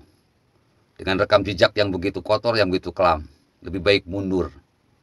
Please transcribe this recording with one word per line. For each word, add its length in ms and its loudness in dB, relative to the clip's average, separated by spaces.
Dengan 240 -4
rekam 240 4
jejak 320 0
yang 160 0
begitu 320 -4
kotor, 320 0
yang 160 2
begitu 240 -4
kelam, 320 2
lebih 240 -8
baik 240 4
mundur 480 -4